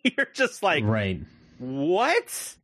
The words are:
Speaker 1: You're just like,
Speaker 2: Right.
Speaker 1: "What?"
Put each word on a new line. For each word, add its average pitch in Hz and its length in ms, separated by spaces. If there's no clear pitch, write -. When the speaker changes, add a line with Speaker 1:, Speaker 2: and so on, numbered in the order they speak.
Speaker 1:
You're 269 300
just - 300
like, 156 200
Speaker 2:
Right. 104 360
Speaker 1:
"What?" 170 1040